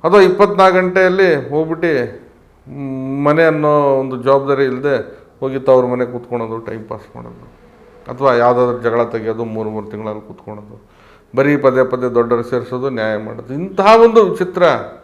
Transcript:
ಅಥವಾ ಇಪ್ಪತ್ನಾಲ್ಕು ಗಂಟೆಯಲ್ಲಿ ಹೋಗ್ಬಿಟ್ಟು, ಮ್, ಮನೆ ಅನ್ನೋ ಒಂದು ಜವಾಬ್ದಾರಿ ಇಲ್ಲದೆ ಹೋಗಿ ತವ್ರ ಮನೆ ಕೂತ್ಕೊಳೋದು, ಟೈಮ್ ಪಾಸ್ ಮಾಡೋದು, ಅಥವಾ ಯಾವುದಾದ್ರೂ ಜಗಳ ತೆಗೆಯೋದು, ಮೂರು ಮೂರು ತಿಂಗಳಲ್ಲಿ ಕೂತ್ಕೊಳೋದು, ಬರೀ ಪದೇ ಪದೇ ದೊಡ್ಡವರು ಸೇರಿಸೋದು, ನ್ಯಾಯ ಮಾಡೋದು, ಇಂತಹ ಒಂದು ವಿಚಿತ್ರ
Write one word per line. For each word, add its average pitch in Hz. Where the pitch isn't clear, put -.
ಅಥವಾ 190
ಇಪ್ಪತ್ನಾಲ್ಕು 185
ಗಂಟೆಯಲ್ಲಿ 185
ಹೋಗ್ಬಿಟ್ಟು, 160
ಮ್, 135
ಮನೆ 160
ಅನ್ನೋ 151
ಒಂದು 131
ಜವಾಬ್ದಾರಿ 139
ಇಲ್ಲದೆ 131
ಹೋಗಿ 135
ತವ್ರ 127
ಮನೆ 123
ಕೂತ್ಕೊಳೋದು, 113
ಟೈಮ್ 110
ಪಾಸ್ 113
ಮಾಡೋದು, 117
ಅಥವಾ 131
ಯಾವುದಾದ್ರೂ 123
ಜಗಳ 117
ತೆಗೆಯೋದು, 113
ಮೂರು 110
ಮೂರು 104
ತಿಂಗಳಲ್ಲಿ 107
ಕೂತ್ಕೊಳೋದು, 104
ಬರೀ 143
ಪದೇ 127
ಪದೇ 123
ದೊಡ್ಡವರು 117
ಸೇರಿಸೋದು, 127
ನ್ಯಾಯ 110
ಮಾಡೋದು, 113
ಇಂತಹ 196
ಒಂದು 226
ವಿಚಿತ್ರ 180